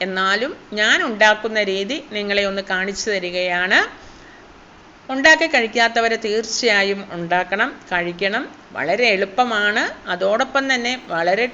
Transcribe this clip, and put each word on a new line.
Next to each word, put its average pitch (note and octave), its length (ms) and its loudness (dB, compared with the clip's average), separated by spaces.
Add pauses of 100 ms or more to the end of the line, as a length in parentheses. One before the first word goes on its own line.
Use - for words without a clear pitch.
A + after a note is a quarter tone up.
എന്നാലും F#3+ 560 0 (160)
ഞാൻ A3+ 300 2
ഉണ്ടാക്കുന്ന G#3+ 600 4
രീതി G3+ 500 -4
നിങ്ങളെ G3+ 320 0
ഒന്ന് G3 180 -2
കാണിച്ചു G3 480 -4
തരികയാണ്. F3+ 920 0 (1080)
ഉണ്ടാക്കി D#4 420 4
കഴിക്കാത്തവര് A3+ 720 2
തീർച്ചയായും G#3 840 0
ഉണ്ടാക്കണം, F3+ 680 -2 (120)
കഴിക്കണം. F#3 560 -2 (240)
വളരെ F#3+ 340 0
എളുപ്പമാണ്, G#3+ 1040 0
അതോടൊപ്പം A#3+ 680 0
തന്നെ B3 320 -4
വളരെ F3+ 480 2